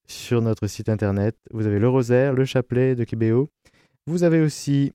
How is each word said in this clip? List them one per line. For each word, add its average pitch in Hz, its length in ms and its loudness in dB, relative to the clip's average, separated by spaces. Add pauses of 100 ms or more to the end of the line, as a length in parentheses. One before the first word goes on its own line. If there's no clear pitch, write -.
sur - 360 -4
notre 110 260 -2
site 107 220 -8
internet. 104 480 0 (140)
Vous 110 140 -4
avez 101 140 0
le 110 80 4
rosaire, 127 460 2
le 127 100 2
chapelet 131 500 0
de 120 120 -2
Kibéo. 113 420 0 (600)
Vous 170 160 -2
avez 165 180 4
aussi, 139 540 0